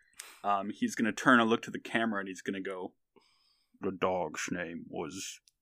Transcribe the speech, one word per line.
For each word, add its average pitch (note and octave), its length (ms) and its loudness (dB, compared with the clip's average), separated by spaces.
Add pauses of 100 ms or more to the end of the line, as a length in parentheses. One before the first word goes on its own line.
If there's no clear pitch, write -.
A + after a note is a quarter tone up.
(420)
um, G2+ 280 0
he's A2 240 0
gonna A2 180 2
turn B2 280 8
and A2+ 100 6
look A2+ 120 4
to - 80 -12
the F#2 80 -6
camera A2+ 420 -2
and G2 80 -6
he's F#2+ 140 -10
gonna G2 180 -6
go, F#2 320 -6 (880)
The F#2+ 120 -2
dog's F2+ 580 -2
name E2+ 380 -6
was F#2 520 -8 (220)